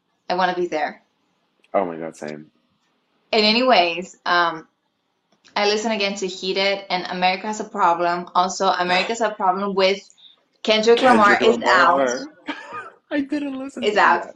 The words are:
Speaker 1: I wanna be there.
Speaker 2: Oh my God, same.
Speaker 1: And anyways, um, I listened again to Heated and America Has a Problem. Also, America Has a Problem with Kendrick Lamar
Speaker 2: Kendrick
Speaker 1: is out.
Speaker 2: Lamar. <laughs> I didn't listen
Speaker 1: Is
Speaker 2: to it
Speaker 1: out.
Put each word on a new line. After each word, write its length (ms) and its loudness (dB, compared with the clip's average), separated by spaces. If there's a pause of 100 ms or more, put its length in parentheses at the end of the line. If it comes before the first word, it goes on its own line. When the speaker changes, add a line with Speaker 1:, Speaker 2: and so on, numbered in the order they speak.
(280)
Speaker 1:
I 60 -4
wanna 200 0
be 120 -2
there. 360 -6 (680)
Speaker 2:
Oh 120 0
my 120 -8
God, 200 -10
same. 340 -12 (840)
Speaker 1:
And 120 2
anyways, 720 2 (100)
um, 400 0 (880)
I 100 0
listened 280 0
again 220 -4
to 100 -6
Heated 640 -2
and 160 -4
America 400 -2
Has 140 -6
a 40 -10
Problem. 680 0
Also, 340 0
America 400 0
Has 120 -6
a 100 0
Problem 440 -2
with 260 0 (600)
Kendrick 400 4
Lamar 340 6
Speaker 2:
Kendrick 260 2
Speaker 1:
is 60 0
out. 300 4
Speaker 2:
Lamar. 280 -2 (440)
<laughs> 400 -16
I 100 -2
didn't 380 -6
listen 260 -10
Speaker 1:
Is 100 0
Speaker 2:
to 60 2
it 20 4
Speaker 1:
out. 220 2 (120)